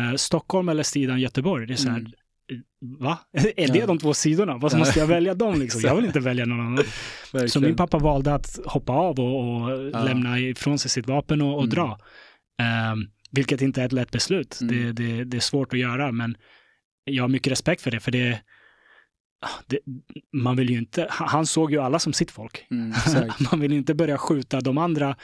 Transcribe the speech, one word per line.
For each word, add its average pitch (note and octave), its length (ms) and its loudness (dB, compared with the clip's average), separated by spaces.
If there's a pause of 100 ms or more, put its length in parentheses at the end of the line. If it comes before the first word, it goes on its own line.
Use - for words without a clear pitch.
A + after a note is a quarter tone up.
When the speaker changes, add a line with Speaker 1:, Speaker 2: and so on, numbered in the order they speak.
Speaker 1:
eh, C3 60 -2
Stockholm F3+ 540 0
eller D3+ 140 0
sidan C3 360 0
Göteborg? B2 480 0
Det B2+ 60 -6
är B2 40 -4
så C3+ 120 0
här, A#2 100 -2
Speaker 2:
Mm. A2+ 140 -10 (880)
Speaker 1:
va? D3+ 260 -2
<laughs> - 60 -20 (260)
Är E3 160 2
det F3+ 60 6
Speaker 2:
Ja. A#3 80 2
Speaker 1:
de E3+ 100 4
två D3+ 160 2
sidorna? D#3 440 0
Vad C#3 160 2
Speaker 2:
Ja. - 40 4
Speaker 1:
måste D#3 220 6
jag D#3 80 4
välja E3+ 260 4
dem, F#3+ 260 2
liksom? A#2 220 -2
Jag C#3+ 140 4
vill A3+ 100 2
Speaker 2:
<laughs> - 0 -
Speaker 1:
inte D3+ 140 0
välja B2 260 0
någon A#2+ 140 -2
annan. A#2 160 -2
Speaker 2:
Verkligen. C3 760 -2
Speaker 1:
Så D3 100 2
min D#3 160 4
pappa F3 220 2
valde D3 360 2
att - 320 -4
hoppa - 280 -2
av D#3 260 2
och, B2 420 -2
och C3+ 320 -4
Speaker 2:
Ja. A#2+ 100 -2
Speaker 1:
lämna B2 360 0
ifrån C3 400 0
sig - 120 -4
sitt A2+ 160 -2
vapen D3 340 0
och, C#3+ 140 0
och C#3 80 0
Speaker 2:
Mm. A#2 60 2
Speaker 1:
dra. B2+ 300 -2 (600)
Ehm, A2+ 380 0 (320)
vilket C3+ 300 0
inte C3 200 2
är B2+ 40 2
ett B2 60 -4
lätt B2+ 200 -2
beslut. C#3 500 -2
Speaker 2:
Mm. A#2+ 140 0
Speaker 1:
Det, A#2+ 160 0 (120)
det, A#2 200 -2
det B2 140 -6
är A#2 40 -2
svårt C3+ 320 -2
att B2+ 60 0
göra, B2+ 320 -2
men A#2 240 -2 (680)
jag C3+ 200 -2
har B2 40 0
mycket C3 240 0
respekt D#3+ 300 0
för - 100 -2
det, A2+ 80 -2
för - 120 -4
det, B2 300 0 (1300)
det, C3 120 -2 (540)
man B2+ 220 0
vill B2+ 140 2
ju B2 80 2
inte, A#2 240 -4
ha-, - 260 -4
han D3+ 180 2
såg D#3 260 2
ju D3+ 100 2
alla C3+ 180 2
som D#3+ 140 -2
sitt - 180 -2
folk. - 400 -16
Speaker 2:
Mm, A#2 200 -2
exakt. A#2+ 480 0
Speaker 1:
<laughs> C3 120 0
Man E3 80 4
vill C#3+ 120 2
ju D3 60 2
inte D3 160 0
börja D3+ 240 2
skjuta C3+ 440 -2
de C3 160 0
andra D3+ 460 0